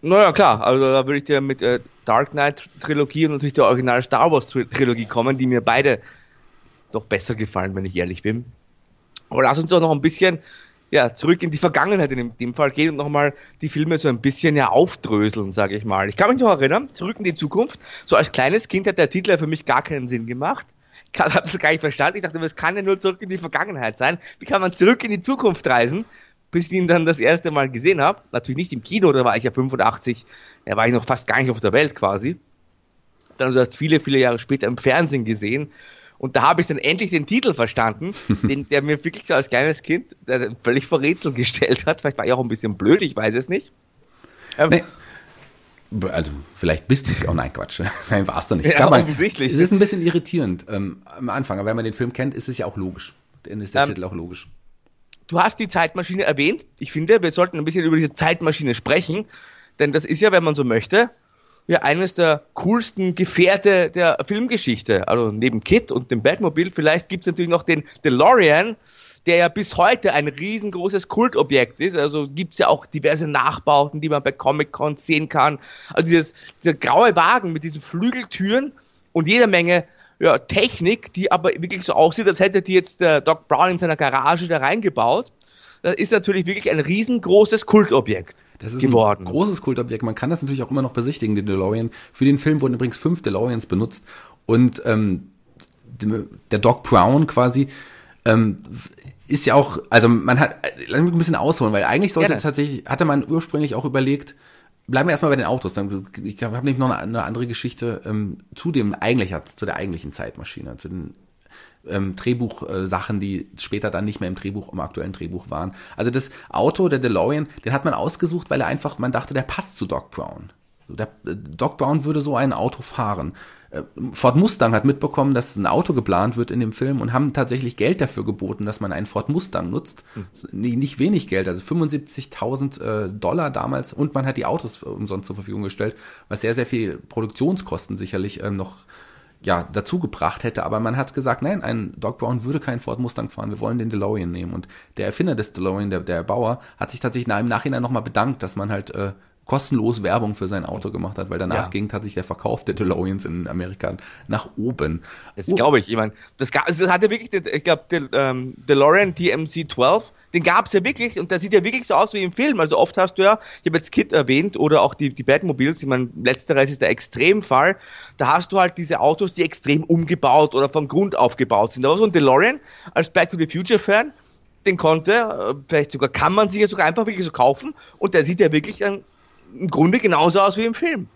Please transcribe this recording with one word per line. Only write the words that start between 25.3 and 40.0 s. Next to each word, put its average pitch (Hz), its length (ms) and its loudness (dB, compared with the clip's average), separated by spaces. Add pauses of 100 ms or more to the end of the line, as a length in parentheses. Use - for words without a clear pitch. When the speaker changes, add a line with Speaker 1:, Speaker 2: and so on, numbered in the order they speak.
Speaker 1:
reisen? 131 380 2 (460)
Bis 170 140 0
ich - 60 -10
ihn 180 160 0
dann 165 180 4
das 160 140 2
erste 160 320 2
Mal 139 180 0
gesehen 139 320 0
hab. 175 320 0
Natürlich 123 240 -4
nicht 175 160 -6
im 120 80 -8
Kino, 185 300 2
da 131 120 4
war 113 140 4
ich 117 60 -4
ja 120 80 0
fünfundachtzig, 123 760 -2 (400)
da 104 100 -4
war 110 120 2
ich 120 60 2
noch 120 120 0
fast - 220 -2
gar 117 120 2
nicht 127 120 0
auf 110 80 -4
der 104 140 0
Welt 143 200 4
quasi. 104 440 -2 (1000)
Dann 131 80 0
also 131 140 4
erst 123 180 2
viele, 151 220 2
viele 139 180 0
Jahre 120 220 2
später 135 260 -4
im 120 120 -2
Fernsehen 135 480 0
gesehen. 113 460 -4 (460)
Und 131 180 -6
da 123 140 4
hab 170 100 2
ich 170 80 0
dann 147 120 -4
endlich 175 320 -2
den 156 160 0
Titel 233 260 0
verstanden, 117 600 -2 (160)
Speaker 2:
<laughs> 101 140 0
Speaker 1:
den, 135 240 -2
der 143 140 2
mir 147 240 -2
wirklich - 220 -10
so 170 80 0
als 135 140 0
kleines 147 340 0
Kind, - 320 -4 (100)